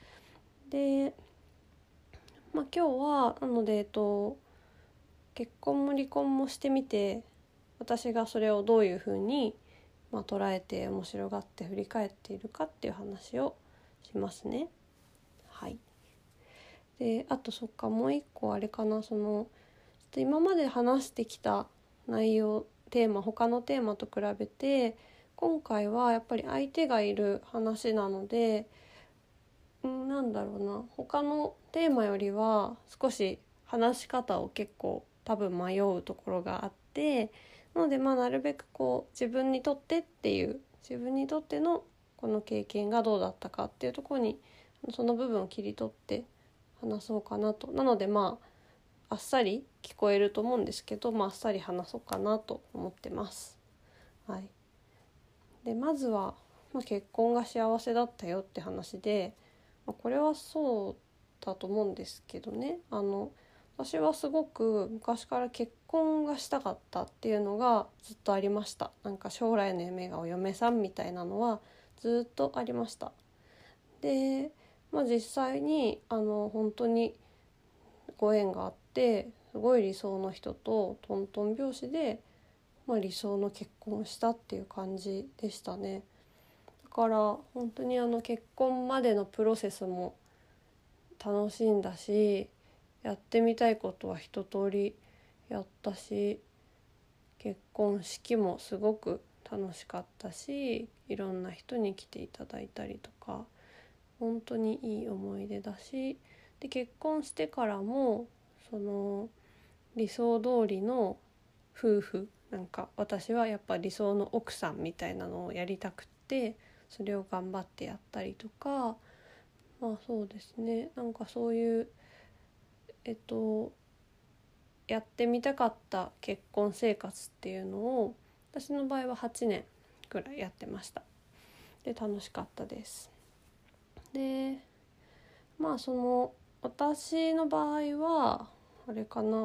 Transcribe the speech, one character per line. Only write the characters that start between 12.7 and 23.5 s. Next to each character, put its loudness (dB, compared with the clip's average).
て -8
い -2
う -10
話 -8
を -2
し -10
ま -2
す -10
ね。 -2
は -12
い。 -12
で、 0
あ 0
と、 -8
そ -10
っ -12
か、 -4
も 2
う 4
一 -2
個 -2
あ -2
れ -4
か -4
な、 2
そ -6
の、 0
ち -20
ょ -20
っ -20
と -2
今 4
ま 6
で 4
話 4
し -14
て -4
き -14
た 0
内 4
容、 2
テ 6
ー 4
マ、 2
他 0
の 2